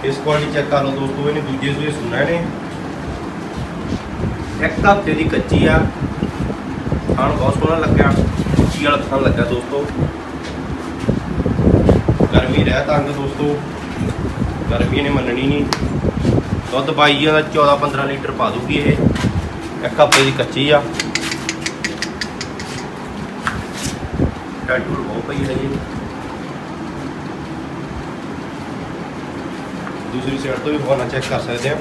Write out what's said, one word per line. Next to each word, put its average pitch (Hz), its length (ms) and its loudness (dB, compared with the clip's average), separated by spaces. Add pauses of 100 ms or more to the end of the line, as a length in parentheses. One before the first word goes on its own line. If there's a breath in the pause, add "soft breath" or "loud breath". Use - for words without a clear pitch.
ਇਸ 135 200 0
ਕੁਆਲਿਟੀ 147 280 2
ਚੈੱਕ 143 180 0
ਕਰ 143 140 4
ਲਓ 135 60 0
ਦੋਸਤੋ, 135 380 -2
ਇਹਨੇ 151 120 0
ਦੂਜੇ 135 340 -2
ਸੂਏ 147 160 -2
ਸੂਣਾ 131 300 -2
ਇਹਨੇ। 165 240 2 (2250)
ਇੱਕ - 200 0
ਹਫ਼ਤੇ 202 280 4
ਦੀ 156 100 2
ਕੱਚੀ - 420 4
ਆ। - 120 6 (1400)
ਥਣ 139 160 2
ਬਹੁਤ - 220 2
ਸੋਹਣਾ 160 240 2
ਲੱਗਾ, 160 340 6 (460)
ਉੱਚੀ - 260 4
ਵਾਲਾ 143 120 4 (140)
ਥਣ 135 120 2
ਲੱਗਾ 139 220 4
ਦੋਸਤੋ। 135 400 -2 (2500)
ਗਰਮੀ - 300 6
ਰਹਿਤ 160 260 2
ਅੰਗ 147 180 4
ਦੋਸਤੋ, 143 500 -2 (1120)
ਗਰਮੀ 120 280 2
ਇਹਨੇ 143 120 2
ਮੰਨਣੀ 123 360 2
ਨਹੀਂ। 143 180 4 (1040)
ਦੁੱਧ 135 200 0
ਬਾਈ 147 260 6
ਜੀ 151 100 2
ਦਾ 156 140 6
ਚੌਦਾਂ 147 360 4
ਪੰਦਰਾਂ 143 300 0
ਲੀਟਰ 139 240 -4
ਪਾ 131 200 0
ਦੂਗੀ 127 240 -2
ਇਹ। 143 220 4 (880)
ਇੱਕ 120 160 -2
ਹਫ਼ਤੇ 135 240 8
ਦੀ 135 80 2
ਕੱਚੀ 131 380 0
ਆ। 143 120 6 (3750)
ਟੈਟੂ 127 260 -2
ਬਹੁਤ 113 300 -6
ਪਈ 139 120 -6
ਹੈ 131 180 -2
ਜੀ। 139 140 -2 (4000)
ਦੂਸਰੀ 127 260 -4
ਸਾਈਡ 131 200 -4
ਤੋਂ 151 140 -4
ਵੀ 151 60 -2
ਹਵਾਨਾ 127 300 0
ਚੈੱਕ 131 220 -4
ਕਰ 120 100 -2
ਸਕਦੇ 120 280 -4
ਆ। 147 120 0